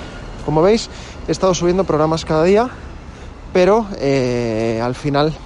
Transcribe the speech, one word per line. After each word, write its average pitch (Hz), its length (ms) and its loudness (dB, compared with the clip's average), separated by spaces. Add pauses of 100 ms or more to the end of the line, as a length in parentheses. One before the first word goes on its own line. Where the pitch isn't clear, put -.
(460)
como 156 160 2
veis, 214 260 4 (400)
he 165 40 0
estado 190 200 0
subiendo 175 320 2
programas 156 400 0
cada 160 200 2
día, 214 260 4 (800)
pero, 202 340 4 (120)
eh, 120 840 0
al 123 120 -2
final 143 400 0 (120)